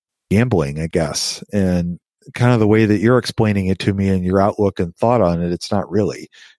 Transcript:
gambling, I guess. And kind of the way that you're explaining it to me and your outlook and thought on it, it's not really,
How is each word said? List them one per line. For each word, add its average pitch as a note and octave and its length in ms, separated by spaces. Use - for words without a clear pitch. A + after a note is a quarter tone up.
gambling, F#2 500
I E2 80
guess. - 640
And F2+ 480
kind B2 200
of A2+ 80
the G#2+ 60
way A2 180
that G2+ 160
you're A#2+ 160
explaining G#2+ 480
it F#2 140
to G#2 140
me G2 140
and F#2+ 160
your F#2 160
outlook G2 400
and E2+ 160
thought A#2 240
on F2 240
it, F2 80
it's - 200
not G2 200
really, F2+ 380